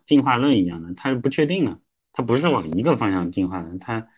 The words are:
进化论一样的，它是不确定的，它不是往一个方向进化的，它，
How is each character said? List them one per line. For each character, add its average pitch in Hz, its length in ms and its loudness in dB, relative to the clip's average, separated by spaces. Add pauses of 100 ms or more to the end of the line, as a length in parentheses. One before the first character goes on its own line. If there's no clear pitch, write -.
进 143 160 6
化 127 160 2
论 135 200 2
一 90 80 2
样 85 180 -6
的， 87 100 -10
它 131 160 -6
是 131 60 0
不 123 120 -4
确 147 200 2
定 175 180 0
的， 95 140 -4 (320)
它 - 100 -6
不 117 140 2
是 151 140 0
往 98 280 0
一 107 60 0
个 143 140 2
方 110 140 0
向 90 200 -2
进 92 180 -2
化 90 120 -6
的， 85 180 -12
它， 113 280 -8 (100)